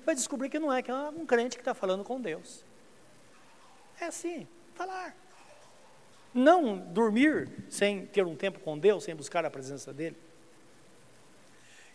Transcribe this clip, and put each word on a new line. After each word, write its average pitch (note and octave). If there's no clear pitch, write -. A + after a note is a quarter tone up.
vai D#4+
descobrir C4+
que D4+
não D4+
é, B3+
que B3
é B3
um D4+
crente A#3+
que -
tá B3
falando G3
com B3+
Deus. F3+
É E4+
assim, D#4+
falar. F#4
Não C4
dormir G#3
sem G3+
ter G3
um D#3+
tempo F#3+
com D3+
Deus, F#3
sem E3+
buscar D#3+
a D3
presença C3+
dele. D3+